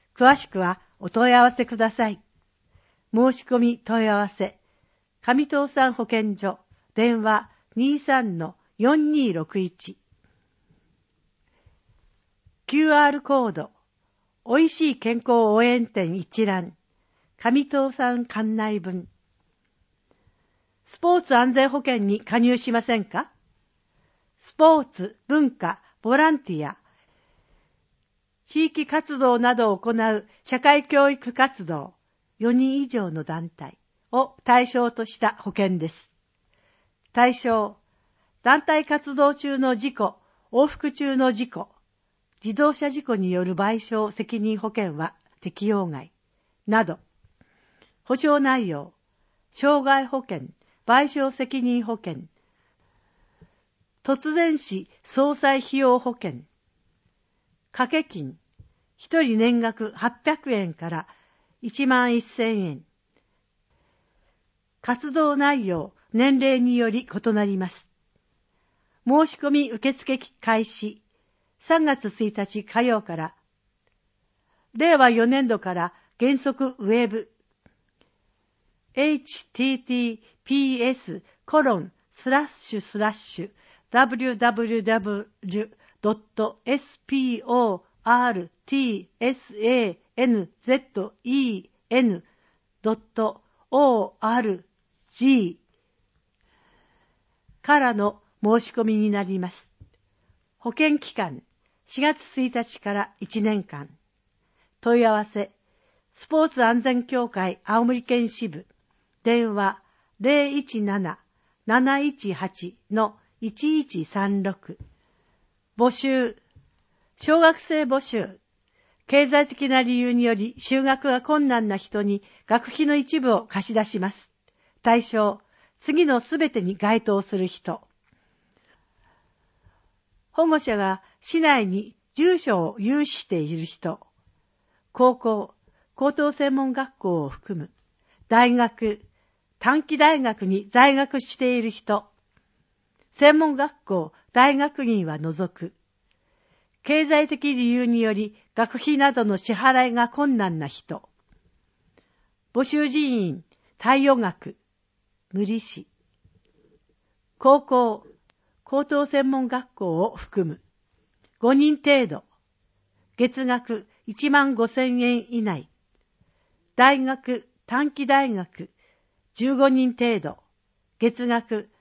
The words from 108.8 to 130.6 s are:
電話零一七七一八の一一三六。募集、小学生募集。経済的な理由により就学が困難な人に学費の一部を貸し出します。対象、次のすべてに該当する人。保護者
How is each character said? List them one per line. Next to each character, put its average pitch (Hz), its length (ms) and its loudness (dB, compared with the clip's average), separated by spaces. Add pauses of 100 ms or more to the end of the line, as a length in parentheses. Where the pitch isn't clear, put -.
電 233 300 0
話 202 260 -2 (400)
零 285 340 2
一 277 280 -4
七 196 360 -4 (460)
七 254 360 2
一 277 340 -4
八 180 420 -10 (140)
の 214 260 -2 (240)
一 294 400 -2
一 185 240 -8
三 202 380 -4
六。 185 360 -10 (1000)
募 247 120 4
集、 262 460 -2 (800)
小 311 240 2
学 320 160 6
生 311 280 -4
募 269 160 -2
集。 196 380 -8 (680)
経 285 200 4
済 285 200 4
的 277 240 -6
な 262 120 4
理 247 160 0
由 247 140 0
に 240 120 2
よ 233 100 2
り 214 240 -6
就 269 240 -2
学 269 260 0
が 254 140 0
困 294 260 0
難 233 200 0
な 196 100 -2
人 208 240 -6
に 202 200 -2 (240)
学 240 220 0
費 - 160 -2
の 294 120 2
一 285 240 -2
部 254 120 2
を 220 140 0
貸 202 220 -6
し 226 60 -8
出 214 120 0
し 208 120 -8
ま 185 120 -2
す。 - 200 -20 (520)
対 233 180 4
象、 214 400 -2 (380)
次 330 260 2
の 262 160 2
す 311 160 -8
べ 302 140 0
て 226 100 -4
に 180 140 -4
該 214 260 0
当 202 220 0
す 202 160 -6
る 185 80 -2
人。 - 340 -10 (2500)
保 330 140 2
護 320 120 2
者 233 180 -4